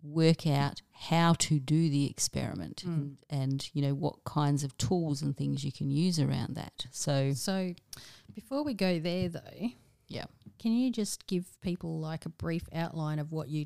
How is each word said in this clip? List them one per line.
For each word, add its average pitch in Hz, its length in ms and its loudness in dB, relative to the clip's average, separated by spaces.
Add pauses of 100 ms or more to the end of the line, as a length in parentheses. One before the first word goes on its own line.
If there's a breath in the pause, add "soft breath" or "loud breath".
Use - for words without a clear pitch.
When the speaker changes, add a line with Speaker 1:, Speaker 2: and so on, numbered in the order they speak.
Speaker 1:
work 160 420 4
out 143 360 2 (100)
how 165 420 4
to 156 260 2
do 151 300 4
the 143 200 4
experiment - 760 -4
Speaker 2:
Mm. 175 80 -2
Speaker 1:
and, 143 240 -4 (120)
and, 135 440 -2
you 147 80 0
know, 139 140 2
what 143 300 -4
kinds 143 400 2
of 135 120 -10
tools 160 440 0
and 143 140 -2
things 139 280 -2
you 139 80 -4
can 143 180 -4
use 160 300 2
around 139 360 0
that. - 360 -10
So 135 420 0
Speaker 2:
So 185 400 -2 (640 loud breath)
before 262 280 -4
we 294 100 -2
go 185 260 2
there, 175 300 0
though, 170 420 -6 (380 soft breath)
Speaker 1:
Yeah. - 160 -8 (340)
Speaker 2:
can 226 140 2
you 247 180 4
just - 340 -4
give 180 360 -4
people, 170 400 -4
like, 156 240 -6
a 175 40 -8
brief 165 440 -4
outline 156 460 -2
of 151 120 -6
what 156 180 -4
you 151 160 -2